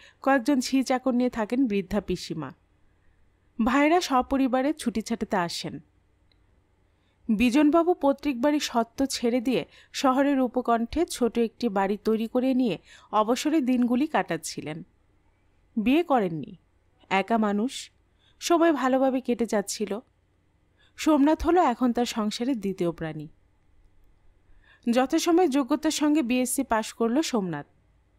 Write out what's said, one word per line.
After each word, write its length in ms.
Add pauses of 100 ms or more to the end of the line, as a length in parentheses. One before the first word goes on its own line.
(220)
কয়েকজন 380
ঝি 220
চাকর 300
নিয়ে 180
থাকেন 360
বৃদ্ধা 340
পিসিমা। 520 (1120)
ভাইরা 360
সপরিবারে 720
ছুটি 300
ছাটাতে 340
আসেন। 440 (1500)
বিজনবাবু 680
পৈতৃক 460
বাড়ি 200
সত্ত্ব 460
ছেড়ে 340
দিয়ে 240 (280)
শহরের 480
উপকণ্ঠে 680
ছোট 320
একটি 300
বাড়ি 360
তৈরি 220
করে 280
নিয়ে 240 (340)
অবসরে 480
দিনগুলি 460
কাটাচ্ছিলেন। 760 (920)
বিয়ে 260
করেননি, 540 (520)
একা 300
মানুষ, 520 (500)
সময় 320
ভালোভাবে 480
কেটে 260
যাচ্ছিল। 540 (960)
সোমনাথ 500
হলো 160
এখন 300
তার 140
সংসারের 540
দ্বিতীয় 320
প্রাণী। 360 (1600)
যথাসময়ে 580
যোগ্যতার 420
সঙ্গে 320
বিএসসি 420
পাশ 280
করল 300
সোমনাথ। 440 (520)